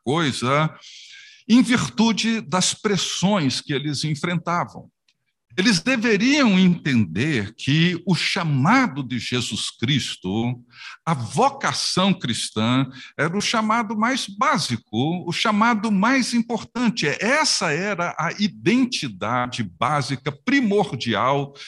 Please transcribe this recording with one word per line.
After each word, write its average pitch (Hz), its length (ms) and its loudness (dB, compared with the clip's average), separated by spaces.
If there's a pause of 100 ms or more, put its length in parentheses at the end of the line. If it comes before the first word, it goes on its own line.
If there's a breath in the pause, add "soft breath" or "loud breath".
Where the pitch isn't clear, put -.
coisa, 143 680 0 (760 loud breath)
em 247 140 6
virtude 220 760 0
das 180 360 -2
pressões 185 880 0
que - 120 -6
eles 139 300 -2
enfrentavam. 165 880 -4 (680)
Eles 190 240 2
deveriam 240 760 4
entender 123 960 2
que 165 520 0
o 180 80 4
chamado 160 880 0
de 127 160 -4
Jesus 120 500 -4
Cristo, 117 960 -2 (420 loud breath)
a 165 80 0
vocação 180 1000 0
cristã, 123 760 -2 (280 loud breath)
era 165 200 0
o 208 40 -2
chamado 220 560 -2
mais 233 300 -2
básico, 175 1000 -2
o 170 60 -6
chamado 220 580 2
mais 233 420 2
importante. 233 720 -2 (140)
Essa 214 500 0
era 175 480 -2
a 160 220 -2
identidade 123 1200 0
básica, 135 680 -2
primordial, 143 1200 0 (140 loud breath)